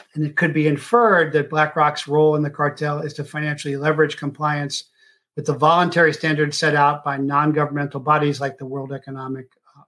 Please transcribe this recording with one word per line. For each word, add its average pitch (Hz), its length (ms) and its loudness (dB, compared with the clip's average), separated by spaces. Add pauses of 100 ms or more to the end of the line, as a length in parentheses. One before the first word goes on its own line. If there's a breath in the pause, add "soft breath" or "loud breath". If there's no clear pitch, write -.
(140)
and 151 100 -2
it 147 120 -6
could 160 180 0
be 151 120 2
inferred 170 680 2
that 147 160 0
BlackRock's 151 580 0
role 151 280 4
in 151 60 0
the 151 80 -2
cartel 147 500 -4
is 151 140 -8
to 147 100 -10
financially 147 520 -6
leverage 151 400 2
compliance 147 680 -4 (520 soft breath)
with - 100 -6
the 147 60 0
voluntary 165 600 4
standards 151 440 -2
set 151 180 0
out 147 300 2
by 139 120 -4
non-governmental 143 840 0
bodies 147 400 0
like 139 180 -6
the 135 80 -12
World 135 260 -10
Economic, 131 540 -10 (300)
uh, 131 120 -20